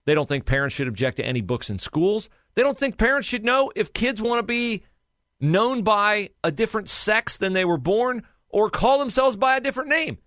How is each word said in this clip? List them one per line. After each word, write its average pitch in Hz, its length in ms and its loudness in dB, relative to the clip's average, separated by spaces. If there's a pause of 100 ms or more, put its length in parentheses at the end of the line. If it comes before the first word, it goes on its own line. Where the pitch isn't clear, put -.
They 151 80 4
don't 147 140 -2
think 139 160 -4
parents 139 300 0
should 135 140 -4
object 123 300 -2
to 120 60 -4
any 123 160 -2
books 113 300 -4
in 98 80 -6
schools. 196 500 -2 (280)
They 233 60 4
don't 277 140 2
think 269 220 -4
parents 254 300 2
should 220 160 -4
know 262 320 2
if - 160 -2
kids 226 280 -2
want 233 200 0
to - 20 -2
be 233 400 -4 (580)
known 214 420 2
by 208 480 2 (120)
a 165 80 0
different 208 400 -4
sex - 480 0
than 190 140 0
they 185 120 2
were 170 140 2
born 220 460 0 (240)
or 214 220 2
call 269 280 2
themselves 262 380 2
by 262 200 2
a 269 40 0
different 262 280 -4
name. 311 380 -2